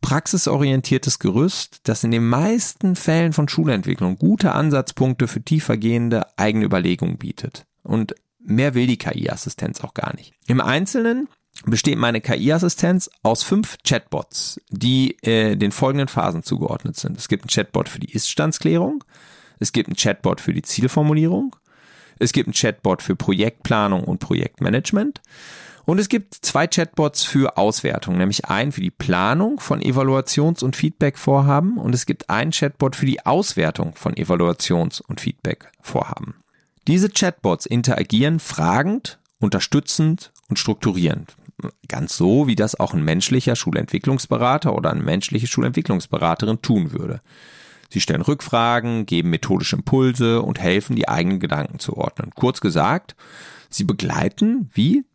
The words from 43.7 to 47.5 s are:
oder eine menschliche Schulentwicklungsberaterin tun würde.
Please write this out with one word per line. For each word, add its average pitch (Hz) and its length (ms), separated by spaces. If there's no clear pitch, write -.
oder - 160
eine 78 120
menschliche - 440
Schulentwicklungsberaterin 107 1160
tun 92 300
würde. - 280